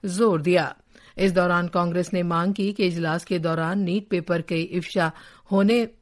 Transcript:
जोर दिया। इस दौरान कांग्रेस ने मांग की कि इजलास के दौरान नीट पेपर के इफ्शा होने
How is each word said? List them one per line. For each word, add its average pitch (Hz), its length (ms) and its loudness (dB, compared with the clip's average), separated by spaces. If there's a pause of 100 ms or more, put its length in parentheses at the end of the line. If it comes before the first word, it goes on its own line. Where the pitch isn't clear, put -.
जोर 190 360 2
दिया। 160 360 0 (420)
इस 190 140 2
दौरान 175 360 2
कांग्रेस 175 440 0
ने 180 100 0
मांग 175 320 0
की 202 180 -2
कि 202 140 0
इजलास 170 380 -2
के 180 140 -2
दौरान 165 420 -2
नीट 196 280 -2
पेपर 170 340 -2
के 165 200 -2
इफ्शा 170 500 -2 (400)
होने 220 360 4 (140)